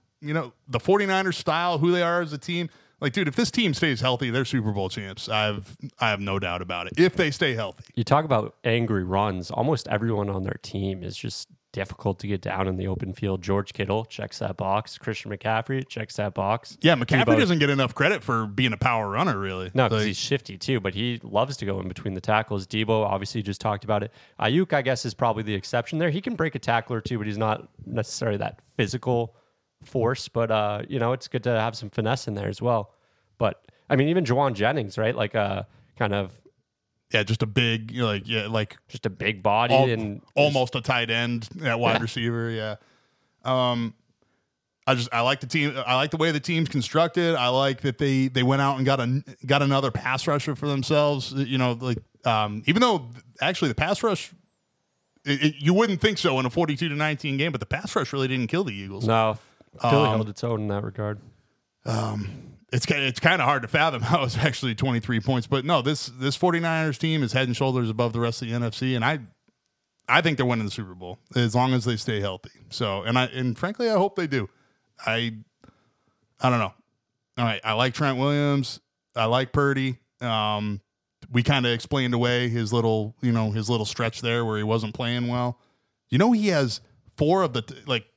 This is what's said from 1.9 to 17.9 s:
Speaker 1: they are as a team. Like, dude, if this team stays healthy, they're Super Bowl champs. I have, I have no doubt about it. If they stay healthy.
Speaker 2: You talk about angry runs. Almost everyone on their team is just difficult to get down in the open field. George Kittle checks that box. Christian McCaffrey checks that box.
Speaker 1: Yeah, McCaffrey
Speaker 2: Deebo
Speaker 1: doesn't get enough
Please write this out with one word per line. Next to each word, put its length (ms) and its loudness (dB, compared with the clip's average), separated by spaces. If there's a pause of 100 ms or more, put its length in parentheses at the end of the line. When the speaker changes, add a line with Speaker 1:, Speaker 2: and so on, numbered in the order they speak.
Speaker 1:
they 100 2
are 180 2
as 120 -4
a 60 -8
team. 300 -4 (320)
Like, 120 0
dude, 160 0
if 80 -4
this 160 2
team 200 2
stays 280 0
healthy, 300 0
they're 140 2
Super 280 0
Bowl 160 -2
champs. 400 -10
I 160 2
have, 320 -4 (240)
I 100 2
have 80 0
no 220 -2
doubt 200 -4
about 280 -8
it. 100 -12
If 160 6
they 160 0
stay 240 0
healthy. 300 -6 (100)
Speaker 2:
You 80 0
talk 220 4
about 400 0
angry 400 2
runs. 480 0
Almost 340 0
everyone 420 0
on 140 -4
their 180 -4
team 440 -4
is 120 -8
just 300 -10 (260)
difficult 460 -4
to 80 -12
get 140 -2
down 260 -2
in 100 -2
the 120 -4
open 240 -6
field. 300 -2
George 300 -2
Kittle 340 -2
checks 340 -10
that 160 -6
box. 420 -2
Christian 320 -8
McCaffrey 560 -2
checks 300 -10
that 180 -4
box. 460 -2
Speaker 1:
Yeah, 160 6
McCaffrey 280 2
Speaker 2:
Deebo 140 6
Speaker 1:
doesn't 220 4
get 100 4
enough 240 2